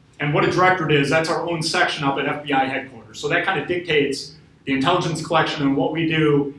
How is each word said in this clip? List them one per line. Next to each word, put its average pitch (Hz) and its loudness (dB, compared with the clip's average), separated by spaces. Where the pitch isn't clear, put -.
and 147 0
what 180 4
a 165 2
directorate 180 2
is, 139 4
that's 160 2
our 165 -2
own 160 -4
section 160 0
up 139 0
at 139 -2
F 143 -6
B 143 -4
I 135 2
headquarters. - -10
So 147 -6
that 170 0
kind 185 -2
of - -8
dictates 156 -2
the 139 -2
intelligence 165 0
collection 156 0
and 139 2
what 156 0
we 160 -2
do 151 2